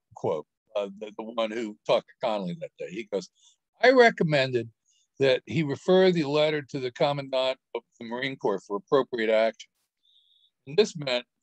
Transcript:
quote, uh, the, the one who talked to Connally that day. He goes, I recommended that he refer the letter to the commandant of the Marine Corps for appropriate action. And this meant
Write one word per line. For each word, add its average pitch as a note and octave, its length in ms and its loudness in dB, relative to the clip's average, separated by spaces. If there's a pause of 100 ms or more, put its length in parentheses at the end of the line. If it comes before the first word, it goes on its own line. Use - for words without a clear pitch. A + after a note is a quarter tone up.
(140)
quote, E2 320 -4 (280)
uh, G#2 140 -2 (100)
the, G#2+ 200 -14
the A2+ 40 -10
one A2+ 280 -4
who A2 260 -8 (100)
talked A#2 220 0
to - 180 -10
Connally F#2+ 320 -4
that D#2+ 200 -12
day. D2+ 120 -10
He A2 220 -10
goes, G2 160 -6 (540)
I B3 80 6
recommended D3+ 800 2 (500)
that C3 240 2
he A#2+ 180 -2
refer F#3 480 4
the F3 140 0
letter D3+ 380 0
to C3+ 180 -8
the B2+ 100 -4
commandant C3+ 680 -2 (160)
of A#2 80 -6 (180)
the A#2+ 60 -10
Marine B2+ 300 -6
Corps G2+ 300 -2
for G2+ 120 -6
appropriate A#2+ 520 0
action. A2 380 0 (1000)
And D3 80 -6
this G#3 200 2
meant B2 280 -4 (180)